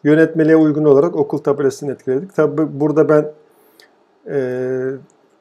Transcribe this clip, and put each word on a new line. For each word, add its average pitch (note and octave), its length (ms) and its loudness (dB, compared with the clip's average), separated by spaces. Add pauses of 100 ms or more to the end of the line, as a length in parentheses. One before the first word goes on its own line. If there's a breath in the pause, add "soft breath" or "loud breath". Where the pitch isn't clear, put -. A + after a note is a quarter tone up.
Yönetmeliğe D#3+ 520 4
uygun D3+ 280 2
olarak D#3 320 4
okul D3 220 -2
tabelasını C#3 540 -4
ekledik. C3+ 420 -6
Tabi D3 460 -2
burada D3 280 0
ben, D3+ 240 2 (920 soft breath)
e, D3+ 120 -6 (1040)